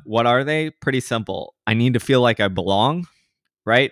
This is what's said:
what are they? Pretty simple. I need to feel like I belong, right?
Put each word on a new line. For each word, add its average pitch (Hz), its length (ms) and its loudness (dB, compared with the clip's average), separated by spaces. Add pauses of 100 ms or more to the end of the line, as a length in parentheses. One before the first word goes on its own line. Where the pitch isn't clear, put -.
what 113 200 0
are 123 180 2
they? 156 280 -4
Pretty 131 300 -4
simple. 107 520 -8 (140)
I 110 80 0
need 120 180 2
to 117 60 0
feel 131 200 2
like 120 200 2
I 104 80 0
belong, 101 580 0 (580)
right? 127 280 2